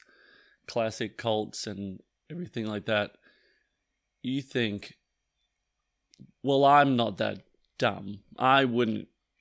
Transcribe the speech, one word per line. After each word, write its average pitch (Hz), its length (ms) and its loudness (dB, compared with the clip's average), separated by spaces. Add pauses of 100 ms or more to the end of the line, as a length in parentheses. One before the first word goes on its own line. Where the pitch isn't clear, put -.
(680)
classic 113 480 -4
cults 107 500 -2
and 98 340 -8 (300)
everything 151 360 -8
like 107 180 -6
that, 104 320 -2 (1040)
you 131 200 -4
think, 110 520 -4 (1500)
"Well, 135 220 4
I'm 143 300 8
not 113 240 -2
that 104 240 -4 (360)
dumb. 98 420 -2 (180)
I 135 260 6
wouldn't, 113 440 0 (320)